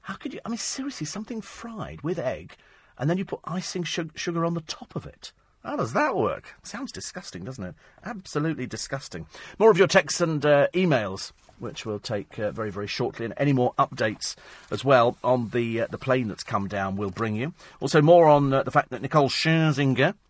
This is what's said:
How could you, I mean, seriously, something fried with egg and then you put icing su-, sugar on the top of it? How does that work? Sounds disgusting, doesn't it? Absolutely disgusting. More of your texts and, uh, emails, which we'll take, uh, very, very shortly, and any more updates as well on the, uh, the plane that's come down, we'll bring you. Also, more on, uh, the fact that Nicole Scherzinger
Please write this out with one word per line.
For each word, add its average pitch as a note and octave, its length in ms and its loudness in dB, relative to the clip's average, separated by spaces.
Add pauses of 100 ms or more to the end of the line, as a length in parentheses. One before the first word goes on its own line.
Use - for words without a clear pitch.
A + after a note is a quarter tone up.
How G3 140 -12
could - 200 -10
you, - 100 -12
I - 40 -10
mean, A3+ 100 -6
seriously, C4 480 -6
something A3 340 -8
fried B2 600 -12
with E3 180 -4
egg G2+ 380 -6 (420)
and C#3 100 0
then F3 80 2
you F#3+ 80 -4
put - 200 -8
icing F3+ 400 -6
su-, E3+ 320 -6
sugar E3+ 280 -2
on E3+ 100 0
the E3 80 -4
top - 340 -12
of D#3 100 -8
it? - 240 -18 (320)
How C#4+ 140 -8
does A#2 160 -4
that B3 240 0
work? G#2+ 460 -2
Sounds B3+ 280 -10
disgusting, - 540 -12
doesn't B2+ 180 -10
it? F2 120 -10 (300)
Absolutely D#3+ 640 -4
disgusting. G#2+ 600 -10 (320)
More A3 120 8
of A3 60 6
your F#3+ 120 6
texts - 320 2
and, D#3 260 0
uh, C#3+ 260 6
emails, B2 600 0 (260)
which C3 260 -10
we'll G#2 140 -6
take, G2+ 400 -8
uh, G#2 140 -4
very, G#2+ 180 -6
very G2+ 160 -8
shortly, - 380 -4
and A2 120 -6
any C#3+ 160 2
more B2 240 2
updates B2 600 -2 (340)
as G#2 140 -6
well A#2+ 380 6
on A#2+ 280 2
the, A#2 320 -2
uh, A2+ 80 -2
the G2+ 80 -10
plane B2+ 300 0
that's F2 160 -8
come G2+ 240 -4
down, G2 280 -4
we'll G2+ 140 -4
bring A2 240 -4
you. C3 180 -4 (280)
Also, D3+ 200 4
more E3 280 10
on, C#3+ 240 6
uh, C3+ 100 2
the C3 80 -4
fact - 200 2
that A2 120 -10
Nicole C#3 260 4
Scherzinger D3 840 2 (160)